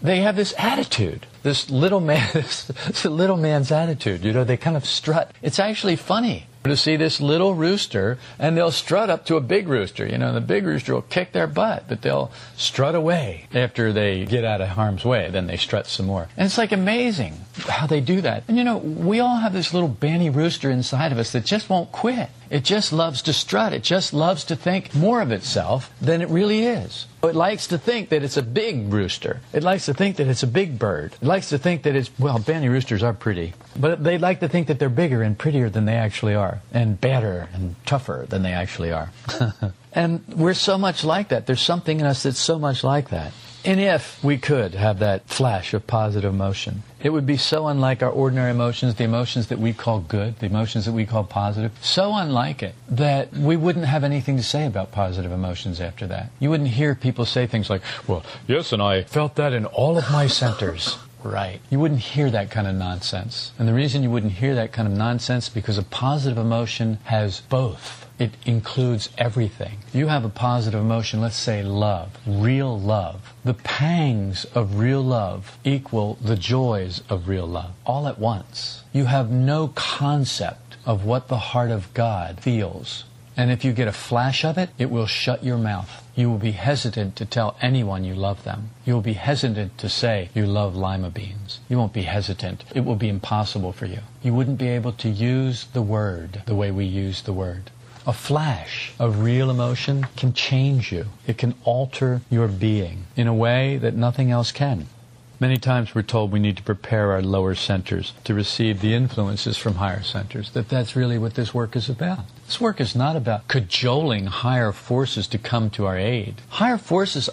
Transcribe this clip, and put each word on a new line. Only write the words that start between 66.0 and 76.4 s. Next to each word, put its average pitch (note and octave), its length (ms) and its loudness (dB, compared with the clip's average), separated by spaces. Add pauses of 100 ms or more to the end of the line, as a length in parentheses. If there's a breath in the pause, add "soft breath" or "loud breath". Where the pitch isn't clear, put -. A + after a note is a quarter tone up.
emotion A2+ 640 0
has G#2+ 380 0
both. - 640 -4 (140)
It A2 140 -2 (100)
includes A#2 720 0
everything. G#2+ 640 -2 (140)
You C#3+ 140 2
have C#3 180 0
a G#2+ 40 -4
positive A2+ 500 0
emotion, A2 420 0
let's A2+ 140 -2
say G#2 280 -2
love, G2 480 0 (160)
real A#2 520 2
love. G2 540 -2 (100)
The B2 120 0
pangs C3 960 0
of G2+ 240 0
real C3 240 2
love G2+ 640 -2
equal A#2+ 580 0
the A2+ 140 0
joys G#2 720 0